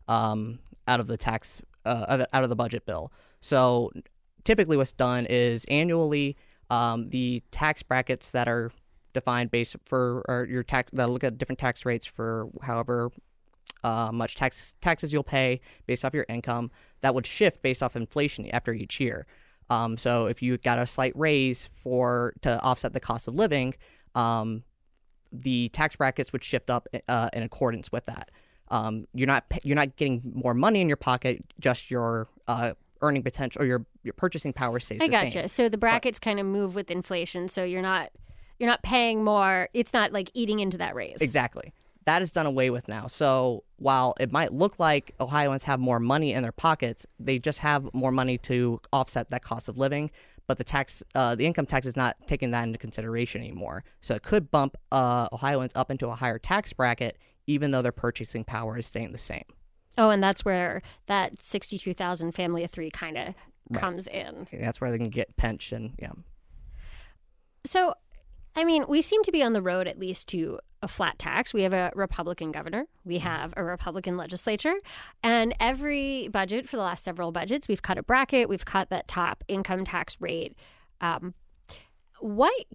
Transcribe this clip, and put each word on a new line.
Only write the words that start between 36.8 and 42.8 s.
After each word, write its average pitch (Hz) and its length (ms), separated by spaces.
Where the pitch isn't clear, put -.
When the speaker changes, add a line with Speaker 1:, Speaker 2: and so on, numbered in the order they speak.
Speaker 2:
inflation, 180 580
so 185 160
you're 185 180
not, 190 280
you're 240 100
not - 140
paying 226 420
more. 190 480
It's - 220
not, 220 180
like, 196 220
eating 214 260
into 190 180
that 175 160
raise. - 280
Speaker 1:
Exactly. 131 500
That 165 160
is 180 120
done 160 140
away 131 240
with 120 180